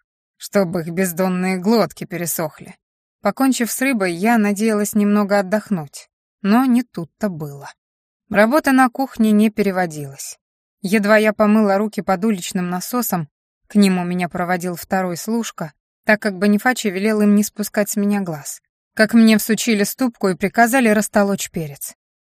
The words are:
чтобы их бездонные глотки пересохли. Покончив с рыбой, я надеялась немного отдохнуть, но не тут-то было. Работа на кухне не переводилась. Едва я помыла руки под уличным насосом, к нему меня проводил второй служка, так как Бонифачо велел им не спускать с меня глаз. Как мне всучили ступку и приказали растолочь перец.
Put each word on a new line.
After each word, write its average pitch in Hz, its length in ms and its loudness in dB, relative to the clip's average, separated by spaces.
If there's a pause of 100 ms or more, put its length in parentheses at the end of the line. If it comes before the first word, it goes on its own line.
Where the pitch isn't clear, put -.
(360)
чтобы 180 460 -4
их 160 80 -10
бездонные 185 680 -2
глотки 190 460 -2
пересохли. 170 720 -8 (460)
Покончив 240 500 0
с - 100 -6
рыбой, 208 320 0
я 220 240 2
надеялась 208 560 0
немного 208 460 2
отдохнуть, 185 720 -4 (320)
но 226 240 2
не 247 180 2
тут-то - 460 -8
было. 143 420 -12 (580)
Работа 240 440 2
на 262 160 4
кухне 226 420 -2
не 214 180 4
переводилась. 175 880 -4 (440)
Едва 196 360 2
я 214 160 2
помыла 208 440 4
руки 208 240 -2
под 190 240 -2
уличным 185 440 -2
насосом, 180 600 -4 (380)
к - 80 -12
нему 190 280 4
меня 180 260 -4
проводил 180 460 -4
второй 185 420 -4
служка, 220 560 -6 (320)
так 214 160 2
как 196 160 -4
Бонифачо 208 520 0
велел 208 320 -2
им 208 140 4
не 208 80 4
спускать - 460 -4
с - 60 -8
меня 202 260 -2
глаз. 160 400 -10 (320)
Как 220 200 2
мне 226 240 6
всучили 208 460 0
ступку 233 460 -2
и 180 60 -2
приказали 233 540 2
растолочь 202 640 0
перец. 147 440 -10 (380)